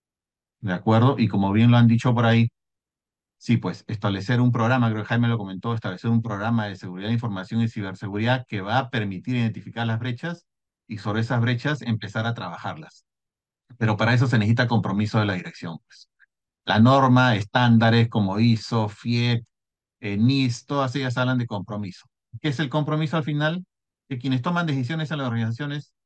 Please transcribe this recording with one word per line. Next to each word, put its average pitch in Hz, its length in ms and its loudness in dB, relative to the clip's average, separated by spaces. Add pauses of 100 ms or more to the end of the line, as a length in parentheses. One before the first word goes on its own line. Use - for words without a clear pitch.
(600)
¿De 92 140 -4
acuerdo? 113 440 2
Y 110 100 2
como 98 220 0
bien 113 200 6
lo 120 80 6
han 117 100 6
dicho 117 260 2
por 117 120 2
ahí, 113 240 4 (840)
sí, - 200 0
pues, - 320 -6
establecer 104 520 -4
un 123 120 4
programa, 117 380 2
creo 110 120 -4
que 107 60 -10
Jaime 120 180 2
lo 117 100 0
comentó, 98 380 -6
establecer 104 340 -6
un 113 140 2
programa 110 440 -2
de 95 100 -10
seguridad 95 320 -10
de 120 60 0
información 113 480 -4
y 113 60 0
ciberseguridad 104 800 -4
que 104 140 -8
va 107 180 -2
a 131 120 -4
permitir 104 440 -6
identificar 117 540 -4
las 110 100 -2
brechas 127 480 -8 (400)
y 104 120 -12
sobre 107 240 -2
esas 120 180 0
brechas 123 420 -2
empezar 110 440 -4
a 117 80 -4
trabajarlas. - 720 -12 (720)
Pero 110 180 0
para 113 180 2
eso 127 140 4
se 120 100 2
necesita 117 300 2
compromiso 104 500 0
de 104 80 2
la 104 60 -2
dirección, 87 520 -10
pues. - 240 -20 (560)
La 98 140 2
norma, 127 560 6
estándares 117 760 4
como 101 300 0
iso, 113 500 2
fiec, 120 560 -2 (540)
eh, 101 180 -6
nis, 127 500 2
todas 135 280 -2
ellas 127 220 -4
hablan 127 220 0
de 120 80 -2
compromiso. 101 600 -8 (340)
¿Qué 156 100 -2
es 131 100 -2
el 147 80 -2
compromiso 156 480 -2
al 151 80 -2
final? 156 400 -2 (440)
Que 135 100 -8
quienes 127 240 -2
toman 175 240 -2
decisiones 147 440 -4
en 151 80 -4
las 135 80 -4
organizaciones 120 640 -4 (140)